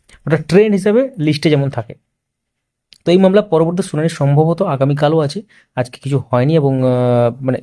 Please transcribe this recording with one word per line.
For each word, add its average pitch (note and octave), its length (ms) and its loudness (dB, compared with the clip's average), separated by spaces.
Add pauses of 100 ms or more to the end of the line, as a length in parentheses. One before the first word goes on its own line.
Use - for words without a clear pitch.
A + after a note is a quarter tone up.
(260)
ওটা D3 120 0
ট্রেন্ড G3+ 360 2
হিসাবে G#3 440 0
লিস্টে D3+ 320 0
যেমন C#3 200 0
থাকে। A#2+ 260 -10 (1120)
তো E3 60 0
এই F3+ 60 6
মামলা F#3+ 240 4
পরবর্তী F3 420 0
শুনানি D#3+ 260 -4
সম্ভবত D#3+ 520 0
আগামীকালও D3 580 0
আছে, D3+ 220 -4 (340)
আজকে B2+ 280 -6
কিছু C3+ 140 -2 (120)
হয়নি B2+ 260 2
এবং, C3+ 280 0
আহ, B2 600 0
মানে B2+ 200 -2